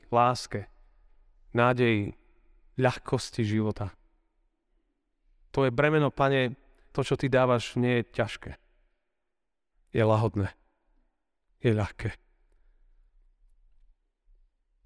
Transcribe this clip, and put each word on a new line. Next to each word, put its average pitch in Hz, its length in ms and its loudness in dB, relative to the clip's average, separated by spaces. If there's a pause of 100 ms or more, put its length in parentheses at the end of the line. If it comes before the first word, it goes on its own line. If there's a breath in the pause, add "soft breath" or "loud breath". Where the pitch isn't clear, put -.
v - 80 -12
láske, 120 560 0 (800)
nádeji, 120 640 2 (640)
ľahkosti 127 640 -2
života. 107 480 -2 (1600)
To 135 160 0
je 123 80 -2
bremeno, 147 400 2
Pane, 135 400 0 (400)
to, 139 80 -2
čo 135 160 -2
ty - 80 -2
dávaš, 127 480 2
nie 123 240 0
je 113 160 -4
ťažké. - 400 -6 (1400)
Je - 160 0
lahodné. 107 480 0 (1040)
Je 117 160 0
ľahké. 104 400 -4 (2750)